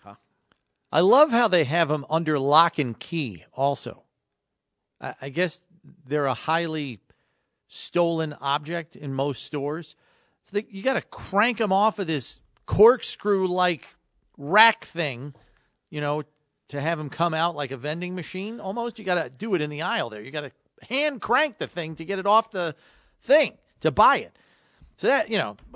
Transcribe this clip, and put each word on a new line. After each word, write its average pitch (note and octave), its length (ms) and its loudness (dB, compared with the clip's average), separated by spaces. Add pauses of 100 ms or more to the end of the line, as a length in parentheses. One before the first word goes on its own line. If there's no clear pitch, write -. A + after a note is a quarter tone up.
(920)
I D3 80 2
love B3 320 6
how A#3 160 4
they E3+ 160 2
have D3 260 0
'em D3 180 -4
under D#3 300 0
lock D3 400 6
and B2+ 200 -4
key B2 540 -8
also. C3+ 520 -4 (960)
I, C3 200 -8
I C#3 100 -10
guess E3 320 -4 (440)
they're C#3+ 200 0
a C3 60 0
highly D#3 680 -4 (680)
stolen E3 760 -2
object D3+ 540 -4
in D3 180 -8
most C3+ 320 -2
stores. D3+ 520 -8 (480)
So - 80 -20
they, G#3 180 -4
you G3 140 -12
gotta B3+ 180 0
crank A3 580 -2
'em G3 120 0
off G3+ 260 2
of F#3 80 -4
this D3+ 340 -6 (260)
corkscrew-like F#3+ 1200 4 (500)
rack G#3 460 4
thing, C#3+ 500 -6 (560)
you D3 100 -8
know, D3 220 -2 (460)
to C#3+ 120 -8
have D#3 200 -2
'em D3 100 -8
come E3 240 -2
out E3 220 -2
like C#3 160 -6
a C3+ 40 -8
vending E3+ 380 -6
machine G3 460 -10
almost. A#3 400 -8
You G3+ 40 -12
gotta F3 240 0
do F#3+ 280 -6
it D3+ 40 2
in D3+ 100 -4
the D3 120 -8
aisle F3+ 260 -4
there. G#2 140 -12
You B2+ 80 -14
gotta D3 220 -10 (380)
hand C#4 320 -2
crank C4+ 340 0
the C#3 100 -6
thing D#3+ 300 -8
to E3 80 -10
get F#3+ 140 -4
it F#3 80 -4
off G#3+ 240 2
the F3 260 -4 (460)
thing C#4 340 4 (240)
to D#3+ 100 2
buy A3 280 6
it. F#2+ 200 -14 (600)
So - 80 -2
that, B3 240 2
you G#3+ 80 0
know, G#2 180 -4 (200)